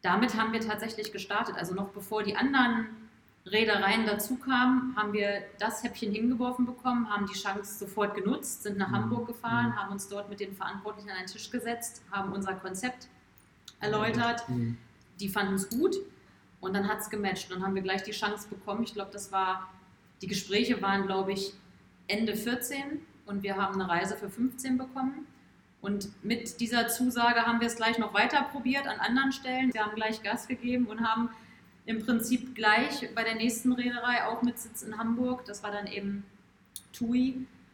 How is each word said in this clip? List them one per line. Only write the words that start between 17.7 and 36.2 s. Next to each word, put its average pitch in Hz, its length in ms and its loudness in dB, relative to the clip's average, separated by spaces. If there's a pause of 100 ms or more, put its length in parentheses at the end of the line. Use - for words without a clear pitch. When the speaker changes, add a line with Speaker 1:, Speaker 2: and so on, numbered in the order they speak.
Speaker 1:
wir 190 80 0
gleich 190 220 0
die 214 80 -8
Chance 208 360 -2
bekommen. 208 360 -4
Ich - 100 -4
glaub, 196 180 -6
das 202 200 -10
war, 185 400 0 (500)
die 190 60 -6
Gespräche 214 560 2
waren, 196 240 2
glaub 190 220 2
ich, 196 260 -2 (520)
Ende 214 280 0
vierzehn 277 680 -4 (240)
und 202 160 -4
wir 196 140 -2
haben 190 200 0
eine 185 140 0
Reise 185 280 2
für 196 120 -6
fünfzehn 254 480 0
bekommen. 262 480 -2 (560)
Und 202 280 -2 (140)
mit - 360 -2
dieser 240 300 2
Zusage 240 520 4
haben 233 180 4
wir 233 80 4
es 226 80 -2
gleich 233 220 2
noch 220 160 0
weiter 247 300 4
probiert 277 440 0
an - 120 -4
anderen 269 320 4
Stellen. 254 420 0
Wir 220 100 0
haben 208 120 -2
gleich 220 260 -2
Gas 214 260 -4
gegeben 247 380 0
und 220 160 -4
haben 226 280 2 (580)
im 220 180 -2
Prinzip 247 480 2
gleich 220 600 4
bei 226 80 0
der 226 120 0
nächsten 240 360 2
Reederei, 240 540 2
auch 233 180 -2
mit 240 160 0
Sitz - 240 -12
in 220 160 -8
Hamburg, 247 460 0
das 208 180 -10
war 208 80 -4
dann 208 160 -4
eben 202 360 -4 (720)